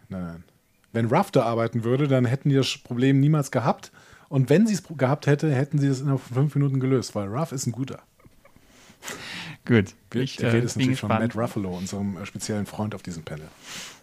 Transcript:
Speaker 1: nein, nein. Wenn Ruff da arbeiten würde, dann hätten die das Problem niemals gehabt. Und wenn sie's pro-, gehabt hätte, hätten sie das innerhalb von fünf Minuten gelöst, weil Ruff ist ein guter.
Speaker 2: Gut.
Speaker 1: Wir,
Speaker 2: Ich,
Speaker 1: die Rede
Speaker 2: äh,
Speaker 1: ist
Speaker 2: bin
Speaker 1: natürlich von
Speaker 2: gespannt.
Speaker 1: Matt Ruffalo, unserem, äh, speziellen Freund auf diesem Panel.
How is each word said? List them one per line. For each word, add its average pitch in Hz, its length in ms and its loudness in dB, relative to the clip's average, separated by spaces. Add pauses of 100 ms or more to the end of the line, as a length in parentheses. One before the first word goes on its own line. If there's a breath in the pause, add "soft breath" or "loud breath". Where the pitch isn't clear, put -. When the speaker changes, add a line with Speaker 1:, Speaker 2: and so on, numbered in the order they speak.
Speaker 1:
nein, 92 160 -8
nein. 82 200 -10 (500)
Wenn 113 140 0
Ruff 156 240 0
da 135 120 6
arbeiten 113 400 0
würde, 131 240 2
dann 131 180 4
hätten 135 240 0
die 135 60 4
das 131 220 0
Problem 135 420 2
niemals 147 300 4
gehabt. 131 420 -2 (380 soft breath)
Und 135 200 2
wenn 180 160 6
sie's 208 160 0
pro-, - 140 -14
gehabt 131 320 0
hätte, 143 260 2
hätten 143 260 0
sie 139 100 2
das 131 100 0
innerhalb 139 220 0
von 120 140 -8
fünf 143 200 2
Minuten 139 240 2
gelöst, 131 340 0
weil 101 140 -4
Ruff 143 240 -4
ist 143 160 -4
ein 120 40 -2
guter. 127 280 -8 (1700 loud breath)
Speaker 2:
Gut. 107 280 2 (180)
Speaker 1:
Wir, 113 100 -2
Speaker 2:
Ich, 135 160 -6
Speaker 1:
die - 80 -2
Rede 113 140 4
Speaker 2:
äh, - 20 2
Speaker 1:
ist 113 140 -2
Speaker 2:
bin 120 80 0
Speaker 1:
natürlich 131 180 2
von 107 80 -4
Speaker 2:
gespannt. 113 260 0
Speaker 1:
Matt 110 80 -2
Ruffalo, 95 340 -4
unserem, 101 400 -6
äh, 101 80 -10
speziellen 104 400 -6
Freund 104 300 -6
auf - 80 -12
diesem 85 200 -10
Panel. 78 240 -12 (560 loud breath)